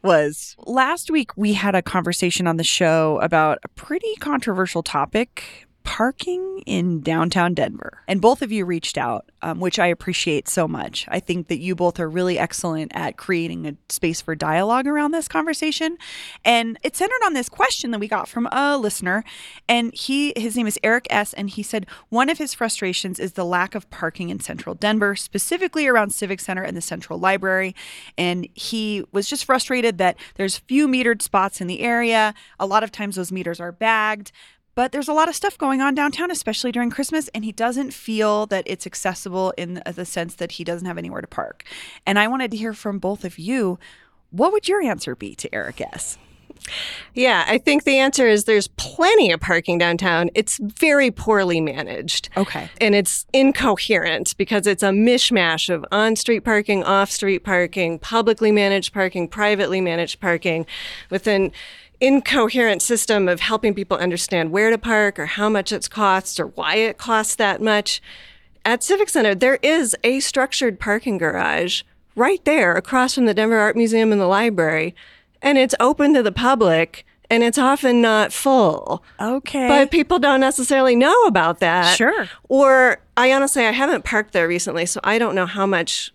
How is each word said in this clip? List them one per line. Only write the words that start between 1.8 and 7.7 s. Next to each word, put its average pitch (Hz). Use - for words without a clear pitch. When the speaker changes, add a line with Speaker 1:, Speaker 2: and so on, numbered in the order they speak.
Speaker 1:
conversation 175
on 165
the 165
show 160
about 156
a -
pretty 427
controversial 185
topic, -
parking 359
in 175
downtown 170
Denver. -